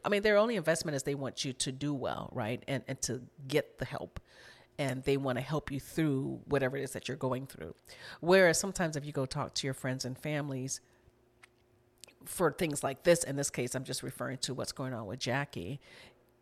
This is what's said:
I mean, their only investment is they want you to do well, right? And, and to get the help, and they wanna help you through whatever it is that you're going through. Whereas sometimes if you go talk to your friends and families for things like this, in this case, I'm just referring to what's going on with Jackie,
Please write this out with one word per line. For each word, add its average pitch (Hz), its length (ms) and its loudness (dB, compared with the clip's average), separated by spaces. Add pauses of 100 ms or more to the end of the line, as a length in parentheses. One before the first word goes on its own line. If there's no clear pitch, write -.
I - 40 0
mean, 202 140 4
their 214 140 6
only 226 180 6
investment 160 400 2
is 135 80 -2
they 143 100 0
want 139 300 -4
you 143 80 -2
to 131 220 -2
do 143 200 -2
well, 120 380 -4
right? 117 380 -4
And, 131 180 -2
and 131 160 -6
to 120 180 -2 (260)
get 139 300 0
the 135 80 -6
help, - 340 -8 (600)
and 131 240 -2
they 139 140 4
wanna 131 240 0
help 147 280 -2
you 143 100 -4
through 139 640 0
whatever 135 300 2
it 139 60 -4
is 135 100 -6
that - 160 -8
you're 127 100 -4
going 131 280 -2
through. - 300 -12 (440)
Whereas 175 380 8
sometimes 180 380 0
if 143 100 -6
you 147 60 -8
go 135 160 0
talk - 280 -4
to - 120 -2
your 131 80 -2
friends 131 300 -4
and 127 120 -6
families 143 640 -4 (1400)
for 165 260 2
things 151 320 -2
like 131 200 -2
this, 170 200 8
in 139 120 -2
this 139 160 0
case, 123 240 -2
I'm 131 80 -4
just - 180 -4
referring 127 380 -6
to 135 160 -4
what's 135 160 -4
going 131 220 -6
on 113 120 -6
with 110 140 -6
Jackie, 123 640 -2 (600)